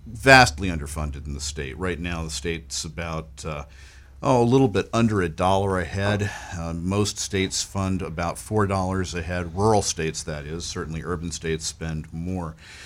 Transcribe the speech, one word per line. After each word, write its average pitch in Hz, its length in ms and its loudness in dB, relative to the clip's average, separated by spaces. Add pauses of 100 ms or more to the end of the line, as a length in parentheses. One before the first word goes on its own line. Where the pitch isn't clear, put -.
vastly 127 640 6
underfunded 71 580 -4
in 71 80 -6
the 69 60 -8
state. 69 380 -8
Right 90 220 -4
now, 85 240 -4
the 80 60 -6
state's - 540 -6
about, 80 600 -8
uh, 76 220 -6 (560)
oh, 127 200 4
a - 20 6
little 131 240 6
bit 98 260 0
under 113 260 4
a 87 80 2
dollar 92 500 2
a 87 60 0
head. 98 460 0 (280)
Uh, 82 140 -6
most 95 460 0
states - 440 0
fund 95 380 -2
about 82 380 -4
four 107 280 0
dollars 95 480 0
a 87 60 -2
head. 85 340 -4
Rural 104 280 6
states, 80 400 -2
that 76 240 -6
is. 82 180 -6
Certainly 80 400 -6
urban 85 260 -4
states 80 360 -4
spend 80 460 -6
more. 85 420 -4 (320)